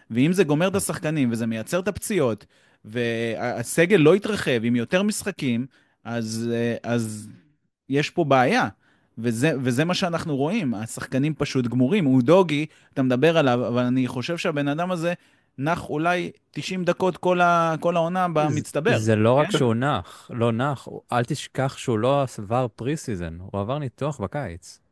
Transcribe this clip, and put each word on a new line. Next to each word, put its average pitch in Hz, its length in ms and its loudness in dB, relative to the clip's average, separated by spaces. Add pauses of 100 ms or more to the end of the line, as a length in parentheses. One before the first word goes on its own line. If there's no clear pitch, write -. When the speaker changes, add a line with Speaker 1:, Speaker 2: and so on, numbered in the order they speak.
(120)
Speaker 1:
ואם 131 220 4
זה 190 100 4
גומר 151 240 2
את 190 80 -2
השחקנים, 156 560 -2
וזה 117 140 -2
מייצר 113 340 -4
את 185 80 -4
הפציעות, 165 580 -2 (400)
והסגל 117 1120 0
לא 156 180 8
יתרחב 185 480 0
עם 120 120 2
יותר 147 280 0
משחקים, 143 600 -2 (380)
אז, 113 500 -4
אה, 117 300 -2
אז 110 460 -4 (600)
יש 139 200 0
פה 180 140 0
בעיה, 139 440 4 (500)
וזה, 120 340 0 (100)
וזה 127 240 0
מה 180 80 0
שאנחנו 170 420 -2
רואים, 147 380 0
השחקנים 131 600 -4
פשוט 131 340 -2
גמורים. 131 400 2
אודוגי, 151 580 4 (280)
אתה 139 100 -2
מדבר 131 340 4
עליו, 123 300 2
אבל 120 160 0
אני 127 240 0
חושב 127 300 -6
שהבן 147 300 -2
אדם 170 240 -4
הזה 170 220 -2 (440)
נח 156 320 -2
אולי 170 420 -2 (200)
תשעים 185 320 -6
דקות 175 340 0
כל 180 240 2
ה-, 170 380 4
כל 175 160 0
העונה 180 320 0
Speaker 2:
זה, 170 60 -4
Speaker 1:
במצטבר. 151 640 0
Speaker 2:
זה 110 180 2
לא 110 180 4
רק 151 180 2
Speaker 1:
כן? 175 60 2
Speaker 2:
שהוא 123 160 2
נח, 120 600 -4
לא 117 180 0
נח, 127 340 -2
הוא, - 160 -14 (100)
אל 120 120 0
תשכח - 540 -4
שהוא 113 220 -2
לא 135 260 2 (120)
עבר 117 380 -2
פרי-סיזן, 104 640 -6
הוא 98 220 -6
עבר 127 180 -4
ניתוח 143 420 -6
בקיץ. 98 580 -10 (120)